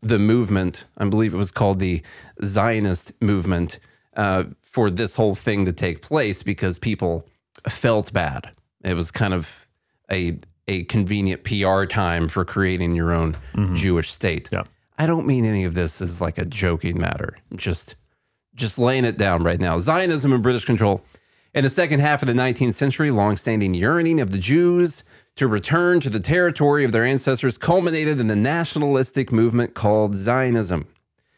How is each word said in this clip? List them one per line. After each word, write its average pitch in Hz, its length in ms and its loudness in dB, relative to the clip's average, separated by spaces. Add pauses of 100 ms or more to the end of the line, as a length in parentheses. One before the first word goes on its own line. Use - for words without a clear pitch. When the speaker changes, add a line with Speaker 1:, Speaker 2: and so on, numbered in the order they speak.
Speaker 1:
the 110 160 2
movement, 101 720 2 (100)
I - 80 -2
believe 107 300 0
it - 20 -4
was 98 140 -2
called 98 260 2
the 90 240 -2 (420)
Zionist 104 680 0 (100)
movement, 90 560 0 (380)
uh, 95 300 0 (160)
for 110 280 -2
this 95 260 -4
whole 107 200 2
thing 101 300 -2
to 90 80 0
take 85 280 -6
place 123 400 -2
because 92 380 -4
people 90 480 -4 (420)
felt 113 420 0
bad. 78 400 -4 (320)
It 90 120 -2
was 82 160 -4
kind 98 240 0
of - 320 -8 (440)
a, 87 280 -2 (280)
a 95 180 -4
convenient 98 580 0
P 98 200 -2
R 95 220 2
time 85 420 0
for 90 180 -2
creating 90 500 0
your 85 160 0
own 80 260 0 (160)
Speaker 2:
Mm-hmm. 92 220 0
Speaker 1:
Jewish 85 360 0
state. 80 400 -4
Speaker 2:
Yeah. 95 120 -4 (340)
Speaker 1:
I 151 100 0
don't 165 180 0
mean 127 200 2
any 104 180 0
of 85 100 -2
this 85 260 -2
as, 85 220 -6
like, 82 160 -4
a 90 80 -4
joking 87 540 -2
matter. - 360 -4 (200)
Just, - 400 -6 (580)
just 117 240 -6
laying 127 280 2
it 110 120 -2
down 92 260 2
right 85 160 2
now. 87 200 0
Zionism 156 520 0
and 123 120 2
British 123 220 0
control. 104 380 2 (520)
In 143 80 2
the 135 60 4
second 151 320 2
half 147 200 2
of 147 60 -2
the 120 60 2
nineteenth 123 420 0
century, 147 360 0
longstanding 104 600 0
yearning 156 480 2
of 104 80 -2
the 98 80 -2
Jews 175 640 2 (320)
to 135 120 0
return 170 540 2
to 131 80 -4
the 107 100 -2
territory 147 640 2
of 120 80 0
their 113 100 4
ancestors 131 540 0
culminated 160 640 0
in 110 60 0
the 107 100 2
nationalistic 139 960 0
movement 117 400 2
called 104 420 2
Zionism. 113 720 0 (500)